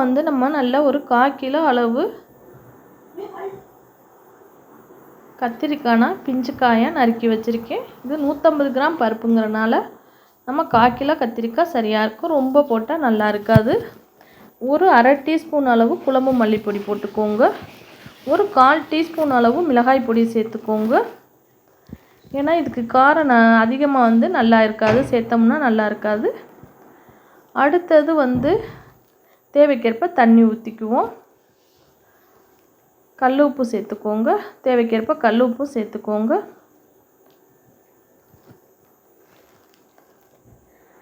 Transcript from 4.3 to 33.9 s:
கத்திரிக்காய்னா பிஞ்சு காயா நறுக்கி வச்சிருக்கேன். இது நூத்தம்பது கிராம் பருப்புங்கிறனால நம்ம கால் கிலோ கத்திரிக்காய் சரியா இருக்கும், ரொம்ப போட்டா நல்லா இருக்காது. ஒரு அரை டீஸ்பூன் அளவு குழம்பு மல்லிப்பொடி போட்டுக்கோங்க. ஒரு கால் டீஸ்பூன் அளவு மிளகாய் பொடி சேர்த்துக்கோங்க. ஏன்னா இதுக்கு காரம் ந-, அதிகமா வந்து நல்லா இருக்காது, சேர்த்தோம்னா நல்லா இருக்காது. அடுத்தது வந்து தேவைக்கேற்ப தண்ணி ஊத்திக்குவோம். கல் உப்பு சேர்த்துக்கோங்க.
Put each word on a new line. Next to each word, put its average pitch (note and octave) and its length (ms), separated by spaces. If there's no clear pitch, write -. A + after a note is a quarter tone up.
கத்திரிக்காய்னா A#3+ 680
பிஞ்சு B3+ 260
காயா A#3+ 360
நறுக்கி A#3 340
வச்சிருக்கேன். A#3 520
இது C4 200
நூத்தம்பது C#4+ 520
கிராம் D#4 260
பருப்புங்கிறனால A3 720
நம்ம C#4+ 140
கால் A#3+ 260
கிலோ C#4 220
கத்திரிக்காய் A#3 540
சரியா G#3+ 280
இருக்கும், D#4+ 340
ரொம்ப C4 320
போட்டா A3+ 240
நல்லா G#3+ 260
இருக்காது. A3 400
ஒரு C#4+ 240
அரை B3 160
டீஸ்பூன் D4+ 480
அளவு A3+ 200
குழம்பு C4 260
மல்லிப்பொடி G#3 460
போட்டுக்கோங்க. G#3 560
ஒரு F4 120
கால் C#4 320
டீஸ்பூன் D#4 500
அளவு A#3+ 200
மிளகாய் A#3+ 380
பொடி A3+ 160
சேர்த்துக்கோங்க. A3 600
ஏன்னா C#4+ 300
இதுக்கு B3+ 200
காரம் C#4+ 360
ந-, A3+ 340
அதிகமா C4+ 340
வந்து A#3 180
நல்லா A3+ 200
இருக்காது, A3 320
சேர்த்தோம்னா A#3 460
நல்லா A3 240
இருக்காது. G#3+ 380
அடுத்தது D#4 560
வந்து B3+ 280
தேவைக்கேற்ப C4+ 600
தண்ணி A3+ 300
ஊத்திக்குவோம். A3+ 640
கல் C4 240
உப்பு C4 260
சேர்த்துக்கோங்க. G#3+ 600